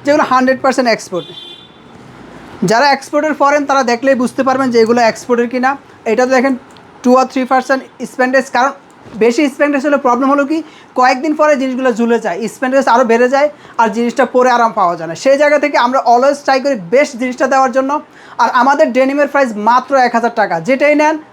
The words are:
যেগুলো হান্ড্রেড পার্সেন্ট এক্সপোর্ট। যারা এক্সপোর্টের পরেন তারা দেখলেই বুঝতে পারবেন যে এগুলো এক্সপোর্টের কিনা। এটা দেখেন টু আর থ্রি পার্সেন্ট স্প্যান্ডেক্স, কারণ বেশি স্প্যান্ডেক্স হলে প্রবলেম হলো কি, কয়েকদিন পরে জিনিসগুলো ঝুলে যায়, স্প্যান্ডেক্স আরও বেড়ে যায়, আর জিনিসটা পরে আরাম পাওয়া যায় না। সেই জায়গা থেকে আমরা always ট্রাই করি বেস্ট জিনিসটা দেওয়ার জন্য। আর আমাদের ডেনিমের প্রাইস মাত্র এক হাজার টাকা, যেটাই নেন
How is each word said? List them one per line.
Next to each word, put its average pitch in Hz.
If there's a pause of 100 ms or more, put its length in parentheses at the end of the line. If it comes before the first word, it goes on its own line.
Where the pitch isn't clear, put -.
যেগুলো 285
হান্ড্রেড 254
পার্সেন্ট 254
এক্সপোর্ট। 170 (1400)
যারা 240
এক্সপোর্টের 294
পরেন 285
তারা 269 (100)
দেখলেই 262
বুঝতে 247
পারবেন 262
যে 233
এগুলো 240 (100)
এক্সপোর্টের 240
কিনা। 254 (420)
এটা 247 (100)
দেখেন 262 (520)
টু 247 (100)
আর 254
থ্রি 262 (100)
পার্সেন্ট 262 (300)
স্প্যান্ডেক্স, 254
কারণ 262 (500)
বেশি 240 (120)
স্প্যান্ডেক্স 285
হলে 285
প্রবলেম 247
হলো 285
কি, 311 (400)
কয়েকদিন 269
পরে 302
জিনিসগুলো 262
ঝুলে 233
যায়, 175 (160)
স্প্যান্ডেক্স 269
আরও 254
বেড়ে 247
যায়, 285 (320)
আর 226
জিনিসটা 240 (100)
পরে 247
আরাম 233
পাওয়া 175
যায় 165
না। 165
সেই 269
জায়গা 294
থেকে 294 (100)
আমরা 262 (120)
always 269 (100)
ট্রাই 269
করি 277 (160)
বেস্ট 285
জিনিসটা 254
দেওয়ার 262
জন্য। 269 (520)
আর 226 (120)
আমাদের 285 (100)
ডেনিমের 277
প্রাইস 277 (180)
মাত্র 254 (140)
এক 240
হাজার 233
টাকা, 180 (120)
যেটাই 285
নেন 302 (180)